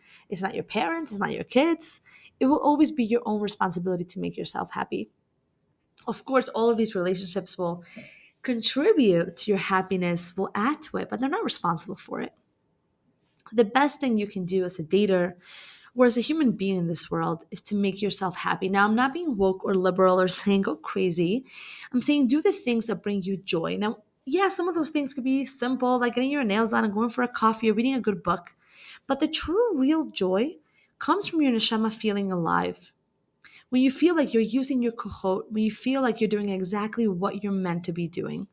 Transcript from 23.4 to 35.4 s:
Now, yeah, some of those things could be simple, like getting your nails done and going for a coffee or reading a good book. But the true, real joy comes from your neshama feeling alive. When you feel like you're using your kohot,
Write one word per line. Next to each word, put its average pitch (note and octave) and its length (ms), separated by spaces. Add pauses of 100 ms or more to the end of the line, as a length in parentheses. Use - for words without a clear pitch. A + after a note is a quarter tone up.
Now, G#3 220 (260)
yeah, F#4 240
some F4+ 200
of E4+ 60
those D#4+ 160
things C#4+ 240
could A#3+ 100
be C4 200
simple, B3 540
like A#3+ 160
getting C4 160
your C#4+ 140
nails G#3+ 260
done A3+ 140
and G3+ 100
going A3+ 160
for B3+ 120
a A#3+ 60
coffee A3 420
or G#3 40
reading B3 200
a B3+ 60
good G3 220
book. F3 320 (520)
But C4+ 140
the D#4 80
true, F4+ 500
real C#4 320
joy G3+ 460 (420)
comes G4 300
from D#4+ 140
your C4+ 100
neshama A3 400
feeling G3+ 380
alive. F3 600 (800)
When B3+ 120
you C4+ 80
feel E4 240
like D4+ 180
you're A3+ 100
using B3+ 400
your A#3 100
kohot, G3 580